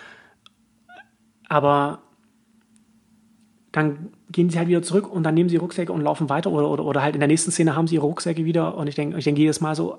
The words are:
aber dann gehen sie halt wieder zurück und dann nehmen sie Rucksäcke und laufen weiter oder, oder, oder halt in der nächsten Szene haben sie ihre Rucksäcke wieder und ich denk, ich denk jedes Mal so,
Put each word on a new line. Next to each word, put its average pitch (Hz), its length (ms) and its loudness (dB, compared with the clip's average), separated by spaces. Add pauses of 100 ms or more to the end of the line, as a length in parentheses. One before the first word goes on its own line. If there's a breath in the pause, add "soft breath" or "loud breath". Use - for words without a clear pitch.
(1500 loud breath)
aber 143 540 2 (1700)
dann 151 380 -2 (200)
gehen 175 200 2
sie 165 80 -2
halt 170 100 0
wieder 175 140 2
zurück 196 280 -2
und 180 120 -2
dann 160 100 0
nehmen 170 160 4
sie 170 80 0
Rucksäcke 170 340 -4
und 170 120 -4
laufen 147 260 -2
weiter 156 220 -2
oder, 151 180 2
oder, 151 160 -2
oder 143 180 0
halt 147 120 0
in 151 60 -2
der 147 80 2
nächsten 165 220 2
Szene 160 240 2
haben 165 140 0
sie 165 60 -2
ihre 151 100 0
Rucksäcke 165 400 -2
wieder 160 320 0
und 151 120 -4
ich 143 60 -10
denk, 147 220 -4
ich 143 80 -4
denk 147 140 0
jedes 151 240 4
Mal 156 120 -2
so, 165 240 -4